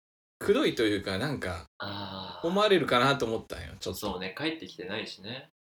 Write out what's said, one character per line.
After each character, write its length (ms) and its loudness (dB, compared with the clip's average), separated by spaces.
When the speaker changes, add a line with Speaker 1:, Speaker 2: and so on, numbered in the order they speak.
Speaker 1:
く 140 4
ど 120 4
い 100 0
と 80 2
い 140 4
う 60 -4
か、 140 -2
な 140 -2
ん 80 -4
か、 260 -6
Speaker 2:
あ 640 -10
ー。 40 0
Speaker 1:
思 120 2
わ 100 6
れ 100 8
る 80 0
か 100 6
な 180 6
と 120 -2
思 100 0
っ 80 -8
た 140 -10
ん 20 -8
よ、 180 -12
ち 100 -8
ょ 20 -2
っ 20 -4
と。 60 -10
Speaker 2:
そ 160 -4
う 40 -6
ね、 160 -6
帰 100 -6
っ 140 -4
て 60 -14
き 100 -16
て 100 -12
な 140 -6
い 60 -6
し 160 -14
ね。 280 -12